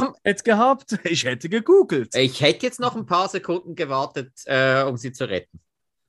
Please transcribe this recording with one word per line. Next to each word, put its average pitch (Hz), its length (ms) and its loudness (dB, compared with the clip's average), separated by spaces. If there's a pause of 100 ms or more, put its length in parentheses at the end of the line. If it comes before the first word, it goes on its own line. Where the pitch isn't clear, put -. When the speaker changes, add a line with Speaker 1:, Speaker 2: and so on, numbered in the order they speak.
Speaker 1:
ein 269 60 0 (140)
Speaker 2:
Internet 202 220 -2
gehabt, 233 560 2
<laughs> - 40 -10
ich 170 200 -2
hätte 123 240 -6
gegoogelt. 220 680 2
Speaker 1:
Ich 131 260 2
hätte 175 260 2
jetzt - 140 -6
noch 240 140 -2
ein 220 120 -8
paar 180 220 0
Sekunden 180 460 -6
gewartet, 139 580 -6 (120)
äh, 131 400 2
um 131 120 -4
sie 123 160 -10
zu 127 160 -6
retten. 90 320 -8 (480)